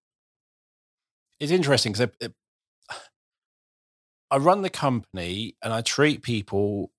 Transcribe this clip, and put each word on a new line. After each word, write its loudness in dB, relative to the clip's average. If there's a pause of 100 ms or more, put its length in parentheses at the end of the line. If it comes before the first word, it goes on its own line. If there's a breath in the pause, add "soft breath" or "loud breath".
(1400)
it's -4
interesting 2
'cause -2
it, 0
it, -10 (2000 loud breath)
I 2
run 4
the -2
company -4
and -6
I -2
treat 0
people -4